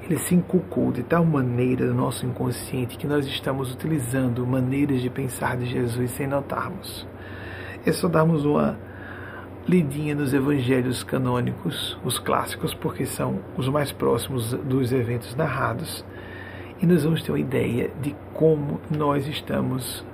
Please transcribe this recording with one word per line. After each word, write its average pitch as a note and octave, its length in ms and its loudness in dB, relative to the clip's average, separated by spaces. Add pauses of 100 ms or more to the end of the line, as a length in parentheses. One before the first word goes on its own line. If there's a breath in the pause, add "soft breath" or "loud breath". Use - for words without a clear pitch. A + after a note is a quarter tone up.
Ele D#3 140 0
se - 180 2
inculcou F3 560 2
de B2+ 120 -2
tal E3+ 220 4
maneira B2+ 600 2
no B2+ 80 2
nosso C3 320 0
inconsciente B2+ 720 -2
que - 100 -4
nós C#3+ 180 2
estamos C3+ 480 -2
utilizando B2+ 720 0
maneiras C3 560 2
de B2 80 0
pensar C3 480 -2
de B2 80 -2
Jesus B2 460 0
sem C#3 160 -4
notarmos. C3 800 -4 (800 loud breath)
É - 60 4
só E3+ 160 0
darmos D#3+ 380 4
uma D3 320 4 (920 loud breath)
lidinha D3+ 460 2
nos C#3+ 200 0
evangelhos C3 680 2
canônicos, B2 1000 -2
os - 160 -2
clássicos, - 540 0
porque - 320 -4
são C3 340 -2 (160)
os B2+ 140 0
mais C#3+ 220 0
próximos B2+ 600 0
dos C3 380 0
eventos A#2+ 440 0
narrados, B2+ 720 -2 (760 loud breath)
e F3 40 4
nós E3 180 8
vamos D#3+ 180 4
ter - 100 -4
uma C#3+ 80 2
ideia B2 520 0 (100)
de C#3+ 140 -4 (180)
como D#3 560 4
nós C#3+ 380 2
estamos. C3 880 -4